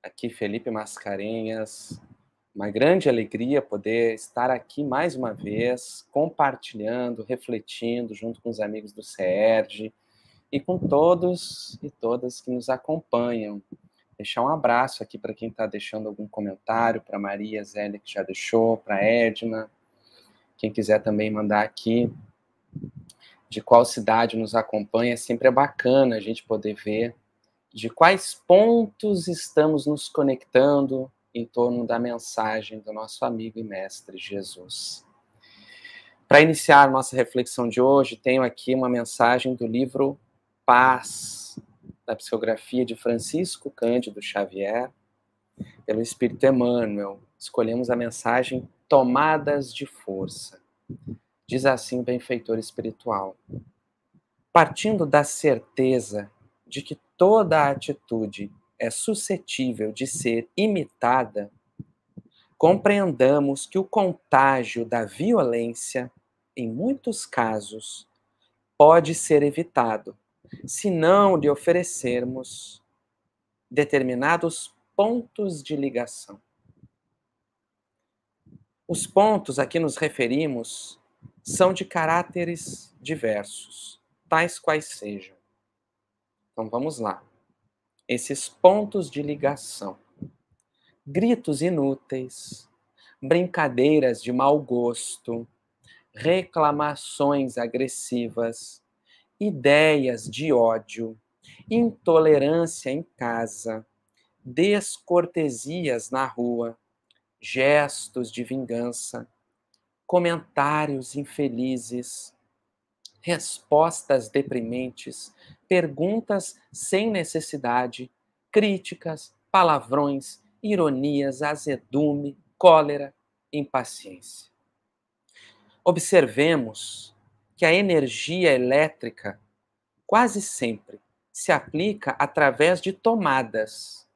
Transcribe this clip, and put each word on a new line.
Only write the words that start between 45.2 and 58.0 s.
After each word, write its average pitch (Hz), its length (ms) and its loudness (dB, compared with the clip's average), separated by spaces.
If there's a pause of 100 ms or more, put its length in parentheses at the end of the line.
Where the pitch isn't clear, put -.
pelo 113 160 -2
Espírito - 420 -2
Emmanuel. 117 760 0 (180)
Escolhemos 120 520 -2
a 120 60 0
mensagem 120 760 -2 (180)
Tomadas 143 840 2
de 139 140 -10
Força. - 720 -10 (880)
Diz 131 160 -2
assim 127 340 0
o 120 40 -6
benfeitor 120 560 -4
espiritual: 107 760 -8 (1160)
"Partindo 180 500 4
da 147 200 4
certeza 123 1080 -2 (360)
de - 160 -10
que - 100 -14 (240)
toda 180 500 6
atitude 113 840 -6 (260)